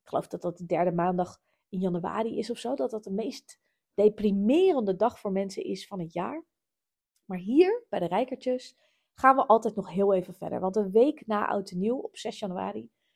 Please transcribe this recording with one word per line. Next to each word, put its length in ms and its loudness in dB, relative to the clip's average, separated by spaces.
Ik 80 -20
geloof 180 -4
dat 140 -10
dat 160 -6
de 80 -12
derde 260 0
maandag 480 -2
in 100 -6
januari 580 -2
is 120 -6
of 80 -6
zo. 180 -6
Dat 160 -4
dat 120 -8
de 80 -10
meest 480 -8
deprimerende 1000 4
dag 240 0
voor 120 -4
mensen 320 -4
is 240 -8
van 120 -10
het 140 -8
jaar. 320 -6
Maar 120 -8
hier, 520 4
bij 100 -4
de 80 -2
Rijkertjes, 680 -4
gaan 220 6
we 100 2
altijd 300 4
nog 140 -6
heel 240 2
even 200 0
verder. 260 -8
Want 160 -2
een 160 0
week 360 2
na 200 -2
Oud 240 -4
en 80 -6
Nieuw, 180 0
op 200 -12
zes 220 -10
januari, 500 -8